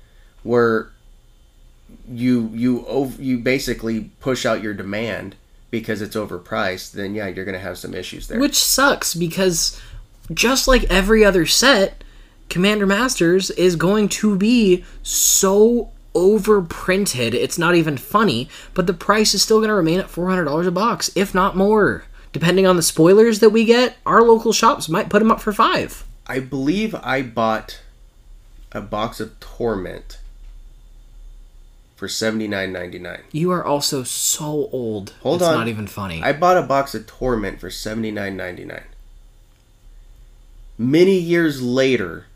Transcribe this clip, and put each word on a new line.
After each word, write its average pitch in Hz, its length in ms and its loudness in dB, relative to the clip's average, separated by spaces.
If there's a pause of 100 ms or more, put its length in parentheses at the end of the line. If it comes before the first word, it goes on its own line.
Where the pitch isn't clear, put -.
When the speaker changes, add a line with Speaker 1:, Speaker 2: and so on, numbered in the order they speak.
(420)
Speaker 1:
where 117 480 0 (1200)
you, 120 440 0
you 120 340 -2
ov-, 131 320 -4
you 127 180 -2
basically 117 800 -4
push - 280 -4
out 107 160 -2
your 104 120 -6
demand 98 640 -8 (340)
because 113 300 -6
it's 107 160 -8
overpriced, 98 760 -6
then 98 220 -8
yeah, 104 140 -8
you're 92 160 -10
gonna 92 140 -8
have 92 200 -10
some 90 160 -12
issues - 340 -12
there. 226 120 -4
Speaker 2:
Which 285 180 0
sucks, - 560 0
because 175 640 -2 (520)
just 240 340 0
like 247 180 4
every 196 400 4
other 185 220 4
set, 220 560 2 (460)
Commander 202 380 0
Masters 190 640 2
is 175 260 2
going 196 320 2
to 208 280 0
be 202 480 4 (180)
so 214 880 2 (240)
overprinted, 185 1200 2
it's - 240 -2
not 170 160 2
even 156 220 2
funny, 151 520 0 (260)
but 185 120 0
the 190 80 0
price 208 400 2
is 190 80 0
still 220 180 4
gonna 214 140 2
remain 170 260 2
at - 100 -8
four 175 180 -4
hundred 185 160 0
dollars 156 220 0
a 185 60 0
box, 190 420 -2
if 196 200 -2
not 185 220 0
more. 190 480 2 (280)
Depending 180 340 2
on 185 100 6
the 165 60 2
spoilers 202 580 6
that 220 100 8
we 226 140 4
get, 233 320 2 (100)
our 202 160 6
local 226 300 4
shops 226 360 2
might 170 220 2
put 208 120 4
'em 220 80 4
up - 100 0
for 214 120 -4
five. 285 520 0 (220)
Speaker 1:
I 127 120 -6
believe 147 560 -2
I 131 280 -4
bought 113 580 -2 (920)
a 110 80 -8
box 107 400 -6
of 110 200 -12
Torment 92 800 -8 (1800)
for 98 120 -10
seventy-nine 104 640 -4
ninety-nine. 90 500 -12 (100)
Speaker 2:
You 165 200 -2
are 175 120 -4
also 139 380 -4
so 151 720 -6
old. 110 480 -8
Speaker 1:
Hold 156 200 -2
Speaker 2:
It's 175 80 2
Speaker 1:
on. 160 80 2
Speaker 2:
not 113 120 -4
even 107 180 -6
funny. 92 360 -10
Speaker 1:
I 139 100 0
bought 180 240 2
a 165 60 2
box 135 320 -2
of 110 120 -10
Torment 110 540 -6
for 95 100 -12
seventy-nine 104 640 -8
ninety-nine. 90 480 -12 (1900)
Many 165 400 4
years 165 440 0
later 123 720 0